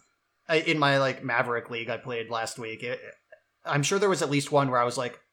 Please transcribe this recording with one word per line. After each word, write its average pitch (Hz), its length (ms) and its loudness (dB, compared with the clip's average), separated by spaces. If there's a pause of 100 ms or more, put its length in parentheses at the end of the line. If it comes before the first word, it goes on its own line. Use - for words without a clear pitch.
(480)
I, 160 100 2
in 160 200 0
my, 139 220 6
like, 131 240 0
Maverick 120 480 0
League 117 180 -6
I 113 80 -4
played 113 320 -6
last 113 300 -4
week, 110 240 -10
it, 123 160 -6 (680)
I'm 147 160 0
sure 196 160 0
there 202 120 2
was 165 120 0
at 151 80 -2
least 139 220 0
one 139 180 4
where 127 100 2
I 120 60 4
was 120 120 -2
like, 123 220 -6 (140)